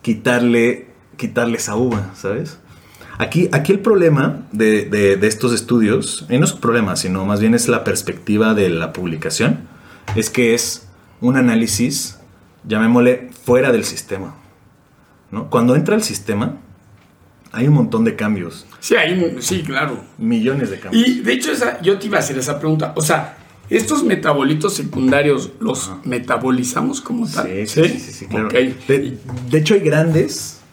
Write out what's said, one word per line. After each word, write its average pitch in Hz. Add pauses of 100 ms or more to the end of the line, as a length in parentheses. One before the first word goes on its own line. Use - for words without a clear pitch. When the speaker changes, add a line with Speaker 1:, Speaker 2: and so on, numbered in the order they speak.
Speaker 1:
quitarle, 120 (300)
quitarle 117
esa 107
uva, 110
¿sabes? 120 (580)
Aquí, -
aquí 151
el 202
problema 165
de, 107
de, 98
de 101
estos 117
estudios, 110
y 120
no 151
es -
un -
problema, 113
sino 95
más 101
bien 110
es 117
la 113
perspectiva 104
de 98
la 82
publicación, 85 (540)
es 110
que 117
es - (320)
un 127
análisis, 117 (480)
llamémosle, 120 (160)
fuera 127
del 110
sistema, 95 (960)
¿no? 104
Cuando 123
entra 196
al 220
sistema, 107 (960)
hay 120
un 151
montón 113
de 110
cambios. 98 (140)
Speaker 2:
Sí, -
hay 170
un, 147
sí, 185
claro. 139 (140)
Speaker 1:
Millones 117
de 95
cambios. 226
Speaker 2:
Y, -
de 226
hecho, 277
esa, 240
yo 196
te 220
iba 202
a -
hacer 131
esa 143
pregunta. 156
O 160
sea, 156 (320)
¿estos 277
metabolitos 156
secundarios 131
los 135
Speaker 1:
Ajá. 95
Speaker 2:
metabolizamos 123
como 233
tal? -
Speaker 1:
Sí, 98
sí, 160
Speaker 2:
¿Sí? 180
Speaker 1:
sí, -
sí, -
sí, -
claro. 107
Speaker 2:
Ok. - (340)
Speaker 1:
De, 139 (320)
de 156
hecho, 160
hay 196
grandes 156 (120)